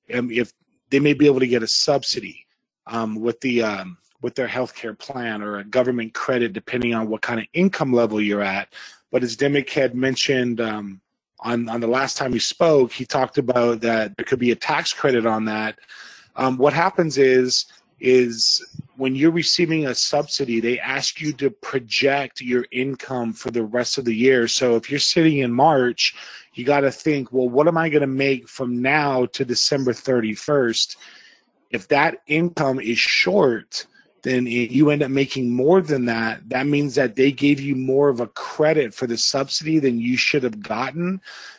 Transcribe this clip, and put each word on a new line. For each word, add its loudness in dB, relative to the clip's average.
um, -4
if -2
they 4
may 4
be 4
able 6
to 2
get 2
a -8
subsidy, -2
um, -4
with -4
the, 0
um, -6
with -8
their -4
healthcare -8
plan -8
or -6
a -10
government -2
credit, -2
depending -4
on -2
what -4
kind -4
of -10
income 0
level 2
you're 0
at. -4
But 0
as -6
Dimick 0
had 0
mentioned, 0
um, -8
on, -4
on -4
the -2
last 0
time -2
we 0
spoke, 2
he -10
talked -2
about 2
that 0
there -8
could -2
be 2
a 4
tax -2
credit 2
on 0
that. -4
Um, 0
what 4
happens 0
is, 4
is 2
when -2
you're 4
receiving 0
a -2
subsidy, -2
they 0
ask -6
you -4
to -2
project -2
your -2
income -4
for -8
the -2
rest -2
of -6
the 0
year. 4
So 2
if -2
you're -2
sitting 2
in 0
March, 2
you -10
gotta 2
think, -2
"Well, 2
what 4
am 2
I 0
gonna 2
make 0
from -4
now 2
to -4
December 0
thirty-first?" 0
If -4
that 2
income 0
is -2
short, 0
then 0
if -2
you 4
end 2
up -2
making 0
more 4
than 0
that, -4
that -2
means 0
that 0
they 4
gave 2
you -4
more 2
of 0
a -4
credit 0
for -6
the -2
subsidy 0
than 2
you 0
should 0
have -4
gotten. -4